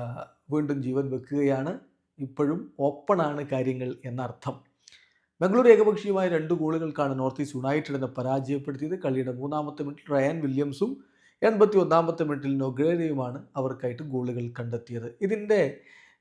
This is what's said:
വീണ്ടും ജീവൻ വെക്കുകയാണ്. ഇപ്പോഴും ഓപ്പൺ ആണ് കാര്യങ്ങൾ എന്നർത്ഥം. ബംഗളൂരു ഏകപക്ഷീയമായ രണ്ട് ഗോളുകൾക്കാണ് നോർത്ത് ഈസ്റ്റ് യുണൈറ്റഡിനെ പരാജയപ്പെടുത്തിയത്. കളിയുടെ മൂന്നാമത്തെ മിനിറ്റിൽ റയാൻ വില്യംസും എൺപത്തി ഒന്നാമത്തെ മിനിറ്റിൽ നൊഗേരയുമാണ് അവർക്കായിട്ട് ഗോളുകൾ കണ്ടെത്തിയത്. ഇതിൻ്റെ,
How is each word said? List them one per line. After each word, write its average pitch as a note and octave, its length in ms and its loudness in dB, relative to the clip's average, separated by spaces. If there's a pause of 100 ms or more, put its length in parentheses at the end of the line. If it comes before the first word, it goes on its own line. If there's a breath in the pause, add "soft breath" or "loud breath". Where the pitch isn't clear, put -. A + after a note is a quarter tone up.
(500)
വീണ്ടും D3 340 -2
ജീവൻ C3+ 260 -2
വെക്കുകയാണ്. C#3 680 -2 (400)
ഇപ്പോഴും D3 600 -2
ഓപ്പൺ D3 420 2
ആണ് D3 260 -2
കാര്യങ്ങൾ B2+ 480 -2 (100)
എന്നർത്ഥം. B2+ 540 -8 (840 soft breath)
ബംഗളൂരു A#3 280 6
ഏകപക്ഷീയമായ G3+ 600 6
രണ്ട് D#3+ 240 0
ഗോളുകൾക്കാണ് D#3 680 -2
നോർത്ത് C3 220 -2
ഈസ്റ്റ് C3+ 160 -6
യുണൈറ്റഡിനെ C#3 500 -2
പരാജയപ്പെടുത്തിയത്. C3+ 920 -4
കളിയുടെ C3 320 -2
മൂന്നാമത്തെ C#3+ 520 -6
മിനിറ്റിൽ C#3+ 300 -6
റയാൻ C#3+ 280 2
വില്യംസും C#3+ 640 -2 (400 soft breath)
എൺപത്തി G#3 340 6
ഒന്നാമത്തെ E3 460 4
മിനിറ്റിൽ C#3 340 -2
നൊഗേരയുമാണ് C3+ 880 -2 (100)
അവർക്കായിട്ട് C3 480 -4
ഗോളുകൾ B2 560 -4
കണ്ടെത്തിയത്. A#2 600 -8
ഇതിൻ്റെ, G#3 580 0 (420 loud breath)